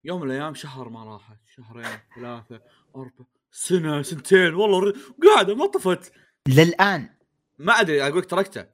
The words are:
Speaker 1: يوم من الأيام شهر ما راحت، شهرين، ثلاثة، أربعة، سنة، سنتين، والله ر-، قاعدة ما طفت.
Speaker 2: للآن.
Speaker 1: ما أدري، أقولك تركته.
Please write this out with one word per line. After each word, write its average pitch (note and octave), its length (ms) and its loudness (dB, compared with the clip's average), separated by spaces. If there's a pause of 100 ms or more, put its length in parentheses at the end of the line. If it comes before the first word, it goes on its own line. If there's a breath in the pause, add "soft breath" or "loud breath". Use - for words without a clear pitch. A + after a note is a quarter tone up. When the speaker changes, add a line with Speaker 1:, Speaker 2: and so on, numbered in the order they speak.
Speaker 1:
يوم F3 160 -8
من C#3 100 -6
الأيام D3 240 -8
شهر C3+ 340 -16
ما A2+ 160 -18
راحت، A2 320 -20 (200)
شهرين، A2+ 420 -16 (180)
ثلاثة، A#2+ 440 -16 (360)
أربعة، B2+ 300 -20 (240)
سنة، D#3 520 -4
سنتين، E3+ 520 2
والله G3 260 0
ر-، G3+ 140 -2 (300 loud breath)
قاعدة G#3+ 300 6
ما D4 120 -2
طفت. F#3 460 -4 (360)
Speaker 2:
للآن. E3 600 4 (500)
Speaker 1:
ما F3 140 0
أدري، E3 300 2
أقولك D3+ 280 -4
تركته. F3+ 440 -6